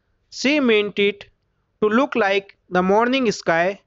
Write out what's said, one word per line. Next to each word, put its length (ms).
She 320
meant 440
it 220
to 120
look 300
like 340
the 180
morning 440
sky 520